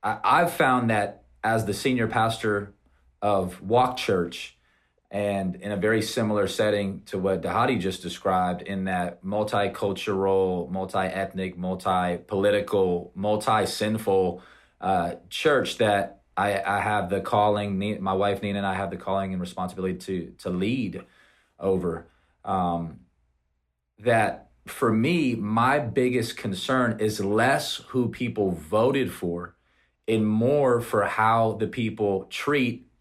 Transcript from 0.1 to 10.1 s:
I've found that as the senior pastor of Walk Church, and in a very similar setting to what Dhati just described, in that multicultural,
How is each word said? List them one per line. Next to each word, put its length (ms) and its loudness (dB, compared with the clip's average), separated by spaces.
I've 300 4
found 380 2
that 320 0
as 220 2
the 80 -2
senior 360 0
pastor 680 0
of 400 0
Walk 340 2
Church, 640 -2
and 460 -2
in 160 -8
a 40 -2
very 260 2
similar 440 0
setting 600 0
to 120 -6
what 240 0
Dhati 380 0
just 220 -4
described, 600 -2
in 220 -4
that 400 -4
multicultural, 1500 0